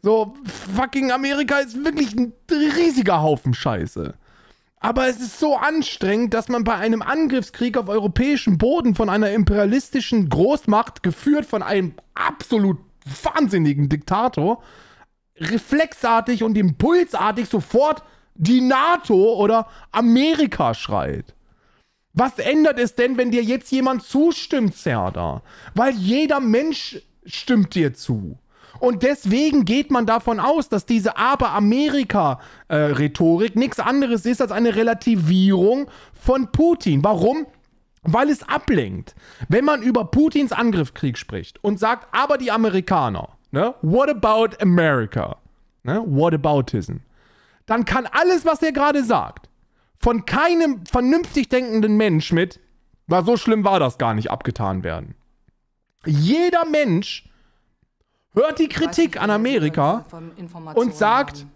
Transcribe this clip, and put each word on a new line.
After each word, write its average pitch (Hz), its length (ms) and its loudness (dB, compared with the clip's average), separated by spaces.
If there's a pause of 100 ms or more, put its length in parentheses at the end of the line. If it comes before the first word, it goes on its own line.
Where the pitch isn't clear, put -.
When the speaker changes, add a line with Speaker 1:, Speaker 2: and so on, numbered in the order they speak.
Speaker 1:
So, 214 320 0 (420)
fucking 262 340 -2
Amerika 277 460 0
ist 269 260 -4
wirklich 294 320 -2
ein 240 160 -2 (180)
riesiger 285 720 2
Haufen 147 320 0
Scheiße. 87 600 -4 (640)
Aber 254 280 -2
es 240 120 -4
ist 247 180 -10
so 294 200 0
anstrengend, 233 760 -2
dass 226 140 -2
man 240 160 -2
bei 226 120 0
einem 220 260 -2
Angriffskrieg 262 760 -2
auf 196 120 -4
europäischem 214 680 0
Boden 240 380 0
von 214 140 0
einer 202 220 0
imperialistischen 208 1000 0
Großmacht, 214 760 0
geführt 285 420 0
von - 180 -4
einem 185 300 -2 (200)
absolut 202 640 -2 (460)
wahnsinnigen 165 680 2
Diktator, 190 720 -2 (720)
reflexartig 233 1080 -2
und 220 120 0
impulsartig 220 960 0
sofort 277 540 0 (320)
die 240 260 4
nato 262 720 2
oder 220 340 2 (240)
Amerika 233 840 2
schreit. 71 580 -6 (800)
Was 247 240 0
ändert 302 400 2
es 240 160 -2
denn, 247 240 0
wenn 247 140 0
dir 240 120 0
jetzt 240 280 -4
jemand 262 320 0
zustimmt, 277 720 0
Serdar? 90 680 -4 (320)
Weil 247 220 2
jeder 269 440 0
Mensch 269 640 -2 (240)
stimmt 208 480 0
dir 151 220 0
zu. 104 420 -8 (420)
Und 247 220 0
deswegen 269 640 2
geht 262 240 0
man 240 160 2
davon 226 340 -2
aus, 285 300 0
dass 202 160 -2
diese 220 320 0
Aber-Amerika-, 233 1200 0 (280)
äh, 165 80 -2
Rhetorik 151 800 2
nichts 247 240 0
anderes 240 480 0
ist 240 120 0
als 226 120 0
eine 220 240 0
Relativierung 202 1120 2 (240)
von 254 380 0
Putin. 294 520 2
Warum? 214 440 0 (560)
Weil 247 260 2
es - 180 -2
ablenkt. 175 680 -4 (340)
Wenn 247 160 2
man 294 160 0
über 226 240 0
Putins 285 460 2
Angriffskrieg 165 640 -2
spricht - 460 -12
und 202 160 -2
sagt, 220 320 -2
„Aber 277 260 0
die 247 140 -4
Amerikaner“, 185 760 0 (220)
ne? 208 320 -2
„What 240 260 2
about 220 500 0
America?“, 156 800 2 (460)
ne? 202 220 -4
„Whataboutism.“ 143 920 0 (680)
Dann 233 200 0
kann 240 260 -2
alles, 349 320 2
was 320 180 0
er 311 120 0
gerade 285 320 0
sagt, 196 420 -4 (500)
von 233 280 0
keinem 311 600 0
vernünftig 277 600 0
denkenden 220 480 0
Mensch 185 380 2
mit, 180 260 -2 (480)
„Na, 175 160 2
so 226 140 2
schlimm 220 260 0
war 196 160 2
das 131 180 0
gar 113 160 -2
nicht“, 107 180 -4
abgetan 95 520 -6
werden. 82 320 -10 (880)
Jeder 311 600 2
Mensch 269 640 -2 (1040)
hört 302 260 0
die 320 40 4
Speaker 2:
Ich 294 120 -4
weiß 320 120 -2
Speaker 1:
Kritik 330 240 0
Speaker 2:
nicht, - 100 -8
Speaker 1:
an 202 80 -2
Speaker 2:
woher 208 100 0
Sie 226 60 -2
Ihre 269 140 0
Speaker 1:
Amerika 151 400 0
Speaker 2:
Inform-, 165 360 -18
Informationen 170 540 -4
Speaker 1:
und - 60 -10
sagt, 240 460 0
Speaker 2:
haben. 143 140 -20